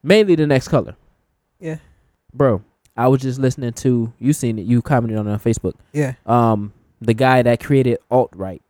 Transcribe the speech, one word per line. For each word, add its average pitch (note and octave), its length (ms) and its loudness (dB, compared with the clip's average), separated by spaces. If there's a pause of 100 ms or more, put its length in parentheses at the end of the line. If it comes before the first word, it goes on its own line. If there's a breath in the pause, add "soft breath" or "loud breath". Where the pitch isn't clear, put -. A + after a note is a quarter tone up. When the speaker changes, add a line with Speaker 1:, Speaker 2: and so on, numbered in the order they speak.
Speaker 1:
Mainly F#3+ 340 4
the D#3 120 0
next C3+ 200 0
color. A#2+ 280 -2 (640)
Speaker 2:
Yeah. D#3+ 180 -10 (560)
Speaker 1:
Bro, A#2+ 300 0 (340)
I A#2+ 100 0
was C3 140 4
just C3 180 -6
listening B2+ 340 -2
to, A#2 460 0
you C3+ 140 0
seen A#2 260 -4
it, F#2 40 -10
you A#2 180 2
commented A#2 380 -2
on G#2 80 -4
it G#2 40 -4
on G#2+ 80 -4
Facebook. - 340 -2 (200)
Speaker 2:
Yeah. C#3+ 200 -2 (120)
Speaker 1:
Um, A2 480 0 (260)
the A2+ 140 0
guy B2+ 280 4
that A#2+ 180 2
created C3 380 0 (120)
alt-right F#2+ 600 -2